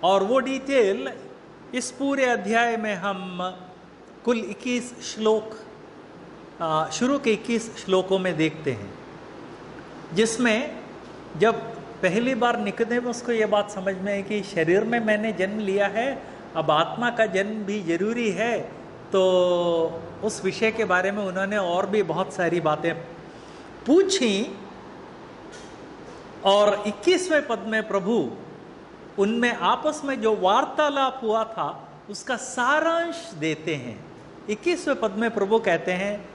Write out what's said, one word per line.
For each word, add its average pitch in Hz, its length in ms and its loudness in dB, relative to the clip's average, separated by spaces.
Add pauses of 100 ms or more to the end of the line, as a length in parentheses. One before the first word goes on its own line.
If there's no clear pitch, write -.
और 196 200 6
वो 233 160 4
डिटेल 262 720 2 (640)
इस 247 160 -2
पूरे 277 340 2
अध्याय 233 520 2
में 214 180 -2
हम 185 440 -6 (880)
कुल 233 140 2
इक्कीस 226 760 -6
श्लोक, 220 420 0 (1040)
आ, 156 260 2
शुरू 269 300 2
के 233 140 4
इक्कीस 226 520 -2
श्लोकों 185 340 4
में 185 180 0
देखते 151 360 0
हैं, 98 220 -8 (1200)
जिसमें 226 640 2 (560)
जब 220 180 6 (480)
पहली 226 320 2
बार 240 240 2
निकोदेमुस 226 640 -2
को 240 100 -2
ये 220 140 2
बात 208 240 2
समझ 190 260 -4
में 196 160 -2
आई 202 100 -2
कि 202 200 -2
शरीर 180 420 2
में 233 160 0
मैंने 214 320 0
जन्म 196 260 -2
लिया 202 280 2
है, 226 480 -4 (220)
अब 156 140 2
आत्मा 170 400 2
का 226 160 2
जन्म 196 280 0
भी 208 280 -4
जरूरी 202 480 0
है, 208 300 0 (520)
तो 180 880 4 (220)
उस 214 200 -2
विषय 220 260 2
के 226 140 0
बारे 185 280 2
में 208 120 -2
उन्होंने 190 320 -2
और 185 300 2
भी 208 160 2
बहुत 170 300 0
सारी 175 280 2
बातें 156 340 2 (920)
पूछी। 277 720 4 (1900)
और 202 420 6
इक्कीसवें 294 600 2
पद 220 120 -2
में 214 300 -4
प्रभु 190 420 0 (880)
उनमें 233 340 2
आपस 254 520 0
में 269 160 -2
जो 214 160 4
वार्तालाप 262 840 2
हुआ 220 220 2
था, 165 480 -6 (180)
उसका 233 260 -4
सारांश 320 960 0
देते 156 400 -2
हैं। 123 300 -10 (460)
इक्कीसवें 294 500 0
पद 220 100 0
में 220 200 0
प्रभु 214 280 2
कहते 180 340 2
हैं 202 420 -4